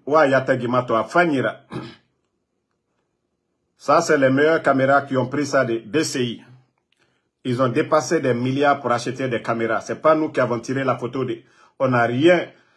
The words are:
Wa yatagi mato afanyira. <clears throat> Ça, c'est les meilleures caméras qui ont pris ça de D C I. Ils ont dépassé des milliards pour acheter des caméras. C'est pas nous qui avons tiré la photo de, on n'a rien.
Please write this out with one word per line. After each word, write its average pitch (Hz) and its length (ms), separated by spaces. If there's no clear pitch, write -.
Wa 147 220
yatagi 131 400
mato 123 280
afanyira. 131 720
<clears throat> - 60
Ça, 156 240
c'est 160 160
les 135 120
meilleures 151 340
caméras 135 400
qui 135 120
ont - 120
pris 143 180
ça 135 180
de 117 140
D 113 260
C 139 200
I. 113 200
Ils 123 180
ont 127 80
dépassé 156 500
des 127 140
milliards 135 460
pour 120 120
acheter 123 380
des 113 120
caméras. 113 380
C'est - 220
pas 156 140
nous 156 140
qui 135 100
avons 120 200
tiré 135 240
la 123 140
photo 123 260
de, 113 180
on 131 120
n'a 120 140
rien. 143 440